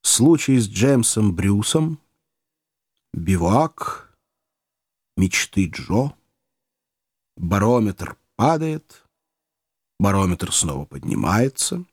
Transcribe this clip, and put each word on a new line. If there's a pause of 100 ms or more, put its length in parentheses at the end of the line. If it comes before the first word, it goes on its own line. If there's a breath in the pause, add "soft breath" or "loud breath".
Случай
с
Джеймсом
Брюсом. (1120)
Бивуак. (1000)
Мечты
Джо. (1200)
Барометр (180)
падает. (920)
Барометр
снова
поднимается.